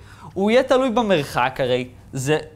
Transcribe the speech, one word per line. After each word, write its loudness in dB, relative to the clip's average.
הוא 0
יהיה 4
תלוי 2
במרחק, 0
הרי -2
זה 0